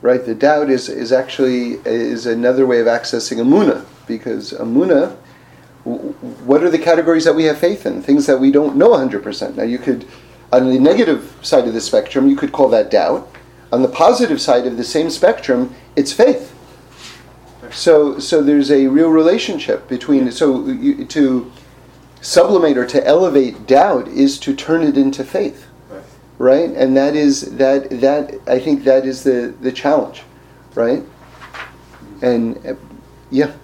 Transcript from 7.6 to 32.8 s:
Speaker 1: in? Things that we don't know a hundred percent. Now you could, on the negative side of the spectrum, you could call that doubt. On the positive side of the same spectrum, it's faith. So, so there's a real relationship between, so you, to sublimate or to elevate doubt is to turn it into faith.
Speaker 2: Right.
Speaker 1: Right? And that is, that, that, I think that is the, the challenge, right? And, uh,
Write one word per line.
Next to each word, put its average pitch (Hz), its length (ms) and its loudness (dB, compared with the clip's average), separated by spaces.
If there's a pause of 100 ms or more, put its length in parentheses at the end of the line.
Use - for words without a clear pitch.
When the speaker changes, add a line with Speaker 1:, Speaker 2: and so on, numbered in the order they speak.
Speaker 1:
in? - 160 -6
Things 139 240 2
that 135 120 2
we 135 140 2
don't 143 240 2
know 196 160 6
a 175 60 4
hundred 131 240 -4
percent. - 340 -10
Now 110 60 -6
you 120 160 -4
could, 120 280 -4 (460)
on 127 180 2
the 127 80 2
negative 165 640 2
side 123 240 2
of 113 80 -4
the 113 60 -4
spectrum, 127 480 0
you 139 80 2
could 143 160 -6
call 135 160 2
that 110 220 0
doubt. 87 380 0 (440)
On 123 100 2
the 131 60 2
positive 165 520 2
side 123 260 0
of 117 100 -6
the 120 80 -6
same 160 260 -4
spectrum, 131 640 -2 (220)
it's 139 160 -2
faith. - 420 0 (1160)
So, 151 460 2
so 151 240 0
there's 143 280 2
a 135 160 4
real 151 220 2
relationship 160 800 0
between, 131 420 0
so 131 360 -2
you, 135 400 -4
to 131 440 -2 (680)
sublimate 170 560 2
or 123 100 -2
to - 180 -2
elevate 143 640 2
doubt 147 420 4
is 139 320 0
to 139 140 -4
turn 165 280 -2
it 147 140 0
into 135 280 0
faith. - 420 -6 (240)
Speaker 2:
Right. - 120 -18 (360)
Speaker 1:
Right? 135 320 2
And 131 260 0
that 143 200 0
is, 143 400 0
that, 135 340 0 (100)
that, 139 340 0 (120)
I 127 140 0
think 143 240 -2
that 131 220 2
is 131 180 -8
the, 123 360 -2
the 127 120 -4
challenge, - 500 -4 (520)
right? 117 280 -2 (1200)
And, 117 440 -2
uh, 131 80 -8 (560)